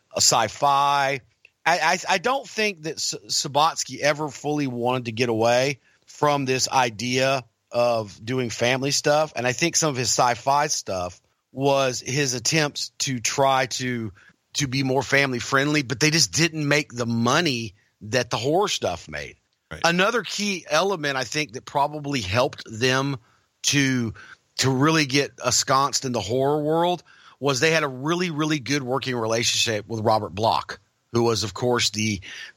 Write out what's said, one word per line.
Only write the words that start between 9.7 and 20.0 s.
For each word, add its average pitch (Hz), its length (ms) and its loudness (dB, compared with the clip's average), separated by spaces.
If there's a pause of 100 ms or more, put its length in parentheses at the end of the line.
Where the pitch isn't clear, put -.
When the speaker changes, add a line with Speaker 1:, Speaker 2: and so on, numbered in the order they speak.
Speaker 1:
some 160 140 2
of 139 60 -4
his 120 120 -4
sci-fi 139 600 2
stuff 90 540 -6 (300)
was 135 500 0
his 131 320 -2
attempts 143 640 0
to 131 200 -2
try 131 480 2
to, 120 440 -6 (420)
to 147 140 -2
be 131 140 -2
more 131 220 2
family 139 340 2
friendly, 139 460 2
but 113 160 -6
they 156 100 6
just 156 220 2
didn't 160 360 0
make 147 240 2
the 120 140 -4
money 117 680 0 (260)
that 120 300 -2
the 127 60 -2
horror 160 320 0
stuff 90 380 -4
made. 73 280 -12 (340)
Speaker 2:
Right. 78 140 -14
Speaker 1:
Another 185 400 2